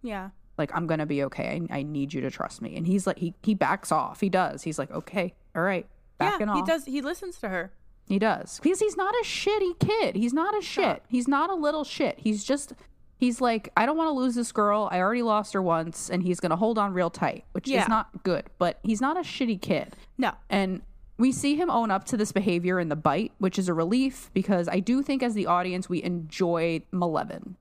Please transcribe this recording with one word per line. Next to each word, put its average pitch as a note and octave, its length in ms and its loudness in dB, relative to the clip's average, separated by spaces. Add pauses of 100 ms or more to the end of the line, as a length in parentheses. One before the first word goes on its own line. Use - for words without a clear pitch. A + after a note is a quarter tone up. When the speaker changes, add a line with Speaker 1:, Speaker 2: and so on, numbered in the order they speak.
Speaker 1:
Yeah. G3 280 -8 (260)
Speaker 2:
Like, D3 180 -2
I'm E3 140 0
gonna D#3 180 0
be C#3+ 180 0
okay. C#3 460 -4
I, - 80 -4
I C#3 60 -2
need D3 280 -4
you C3+ 100 -4
to C3+ 80 -2
trust - 320 -8
me." - 140 -8
And E3 100 -2
he's F#3+ 200 2
like, F#3 120 -2
he, E3+ 240 -4
he G#3+ 120 2
backs E3+ 380 0
off. D3+ 280 -2
He G3+ 80 2
does. E3+ 340 0
He's D#3 160 -8
like, C3+ 120 -4
"Okay, E3+ 440 -6 (200)
all E3 80 0
right, F#3 240 0 (320)
backing F#4 300 0
Speaker 1:
Yeah, G#3 60 0
he - 80 2
Speaker 2:
off." F#3+ 40 -2
Speaker 1:
does. D#4+ 200 0
He C#4 160 -4
listens F4 380 -8
to A3+ 80 -6
her. F#3 240 -6 (340)
Speaker 2:
He G3+ 120 0
does. G3+ 440 0
Because F#4 180 2
he's G#4+ 160 0
not G4 180 0
a A#4+ 80 2
shitty G4 580 0
kid. G#4+ 360 2
He's A#3 160 0
not E4+ 220 0
a G#4+ 60 0
Speaker 1:
He's F4+ 40 -6 (140)
not. D4+ 160 2
Speaker 2:
shit. - 140 -14
He's B3 200 0
not C#4+ 220 2
a G4 40 0
little D4+ 300 0
shit. - 340 -2
He's G#3+ 240 -2
just, C#4 300 -2 (460)
he's B3 240 2
like, A#3 340 2
"I G#3+ 100 6
don't D4+ 120 0
wanna D#4+ 140 2
lose B3+ 220 2
this A#3+ 160 -2
girl. G#3 400 4
I F3+ 100 0
already A3 220 2
lost G#3+ 300 0
her G3 100 0
once," E3 480 0
and F#3 140 0
he's F3+ 160 0
gonna E3 160 2
hold A3 220 2
on G3+ 160 0
real F3 160 2
tight, - 420 -2
which - 160 -6
Speaker 1:
Yeah. C4 140 4
Speaker 2:
is - 60 2
not A3 360 0
good. F3+ 200 0 (140)
But F3 240 0
he's A3 200 0
not D4+ 160 0
a - 20 -2
shitty A#3 400 -2
kid. - 340 -2 (220)
Speaker 1:
No. A#3+ 160 0 (160)
Speaker 2:
And F#3+ 320 0 (380)
we B3+ 140 6
see C#4+ 220 2
him E4 140 0
own A#3 220 2
up F#3+ 160 0
to B3+ 100 -2
this G#3 160 0
behavior F3+ 480 2
in E3 80 0
the D3 80 0
bite, D#3 400 2
which F#3+ 220 0
is F#3 100 0
a F3 60 2
relief, A3+ 580 0
because F#3 360 2
I F#3 120 0
do B3 220 2
think C4+ 200 -2
as A#3+ 120 0
the G3+ 120 0
audience, F3+ 440 0
we F3 120 0
enjoy E3+ 760 0 (120)
Maleven. F3 680 -2